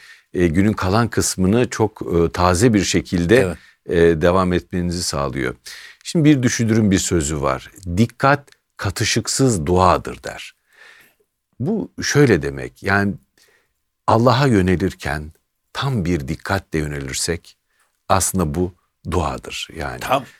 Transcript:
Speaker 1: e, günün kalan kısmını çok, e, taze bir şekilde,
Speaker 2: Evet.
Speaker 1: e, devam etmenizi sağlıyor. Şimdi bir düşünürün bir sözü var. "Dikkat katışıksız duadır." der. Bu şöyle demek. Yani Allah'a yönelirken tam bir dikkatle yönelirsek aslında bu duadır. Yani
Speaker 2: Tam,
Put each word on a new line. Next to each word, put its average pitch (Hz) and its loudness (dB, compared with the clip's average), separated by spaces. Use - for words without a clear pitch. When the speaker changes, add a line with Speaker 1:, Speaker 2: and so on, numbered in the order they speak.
Speaker 1:
e, 87 2
günün 98 2
kalan 101 0
kısmını 101 0
çok, - -4
e, 85 0
taze 92 2
bir 92 4
şekilde, 87 0
Speaker 2:
Evet. 90 2
Speaker 1:
e, 85 2
devam 90 2
etmenizi 87 -4
sağlıyor. 67 -6
Şimdi 160 0
bir 143 4
düşünürün 110 2
bir 92 4
sözü 78 -2
var. 67 -4
"Dikkat 139 0
katışıksız 107 -2
duadır." 87 2
der. - -16
Bu 190 -4
şöyle 117 4
demek. 67 -10
Yani 98 0
Allah'a 120 4
yönelirken 90 0
tam 127 -4
bir 80 -2
dikkatle 82 -4
yönelirsek 73 -6
aslında 92 0
bu 87 -2
duadır. 78 -6
Yani 67 -8
Speaker 2:
Tam, 131 -2